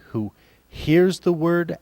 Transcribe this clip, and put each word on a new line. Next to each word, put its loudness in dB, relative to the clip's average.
who -6
hears 0
the 0
word -2